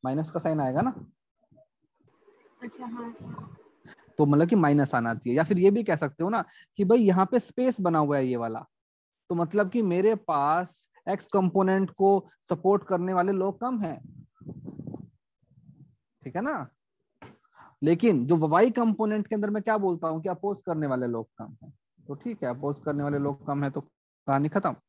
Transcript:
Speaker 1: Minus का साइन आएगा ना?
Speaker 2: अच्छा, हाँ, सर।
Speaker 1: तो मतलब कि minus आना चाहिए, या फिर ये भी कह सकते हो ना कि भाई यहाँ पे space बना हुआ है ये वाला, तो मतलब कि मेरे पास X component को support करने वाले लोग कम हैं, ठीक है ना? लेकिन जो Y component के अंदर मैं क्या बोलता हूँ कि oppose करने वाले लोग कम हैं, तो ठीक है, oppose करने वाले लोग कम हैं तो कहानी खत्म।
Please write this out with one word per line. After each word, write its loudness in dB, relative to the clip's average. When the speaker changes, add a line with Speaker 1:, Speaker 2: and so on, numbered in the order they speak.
Speaker 1:
Minus -4
का -4
साइन -2
आएगा 0
ना? -4
Speaker 2:
अच्छा, -14
हाँ, -10
सर। -16
Speaker 1:
तो 6
मतलब 4
कि 4
minus 4
आना 0
चाहिए, -2
या 4
फिर 0
ये 6
भी 0
कह 0
सकते -4
हो -2
ना -2
कि 2
भाई 6
यहाँ 4
पे 0
space -2
बना 2
हुआ 2
है 0
ये 0
वाला, -6
तो -2
मतलब 0
कि 0
मेरे 2
पास -2
X -4
component 2
को 2
support 0
करने -2
वाले 2
लोग -2
कम -4
हैं, -10
ठीक -12
है -4
ना? -6
लेकिन 2
जो 4
Y 4
component 0
के -4
अंदर -2
मैं -4
क्या 0
बोलता -2
हूँ -4
कि -6
oppose -6
करने -4
वाले -2
लोग -6
कम -16
हैं, -20
तो -10
ठीक -12
है, -4
oppose -6
करने -4
वाले -2
लोग -4
कम -2
हैं -2
तो -8
कहानी -4
खत्म। -2